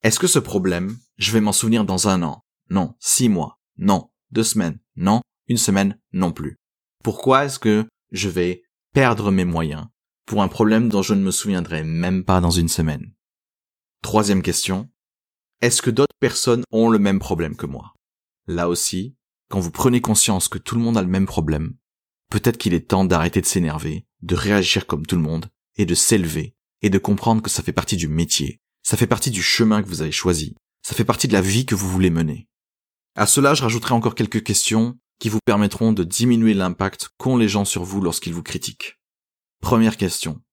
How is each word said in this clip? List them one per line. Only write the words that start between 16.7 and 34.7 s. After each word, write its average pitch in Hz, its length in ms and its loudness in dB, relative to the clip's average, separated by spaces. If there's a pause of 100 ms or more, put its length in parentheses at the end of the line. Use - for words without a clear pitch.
ont 113 200 4
le 110 80 6
même 98 200 4
problème 85 380 -4
que - 80 -10
moi ? 69 300 -12 (520)
Là 87 220 -2
aussi, 92 480 -4 (320)
quand 95 120 -2
vous 85 100 -4
prenez 123 320 2
conscience 104 460 0
que 98 100 -8
tout - 160 -10
le 117 80 0
monde 117 160 0
a 95 40 2
le 90 60 -2
même 95 160 2
problème, 78 540 -2 (500)
peut-être 117 300 0
qu'il 87 160 0
est 80 160 -2
temps 95 160 4
d'arrêter 87 340 2
de - 60 -4
s'énerver, 80 600 -2 (160)
de 87 120 -2
réagir 98 520 0
comme 78 180 -4
tout 90 120 -2
le 82 60 2
monde, 80 280 -4 (260)
et 104 80 0
de 85 100 0
s'élever, 82 600 0 (240)
et 104 80 0
de 98 80 2
comprendre 107 460 0
que 101 80 -6
ça - 120 -4
fait - 120 -4
partie - 240 -2
du 82 100 -2
métier, 76 540 -2 (200)
ça - 140 -2
fait 117 100 2
partie 120 240 -2
du 95 120 -4
chemin 107 400 2
que 95 60 -8
vous 87 120 -8
avez 78 100 -4
choisi, 78 460 -2 (240)
ça - 140 -10
fait 113 100 0
partie - 240 0
de 107 60 2
la 98 80 4
vie 104 240 0
que 113 80 0
vous 95 160 -4
voulez 92 180 2
mener. 82 400 -2 (680)
À 104 100 0
cela, 139 260 4
je 143 100 0
rajouterai 117 300 -2
encore 113 220 0
quelques 107 280 -2
questions 110 560 0 (220)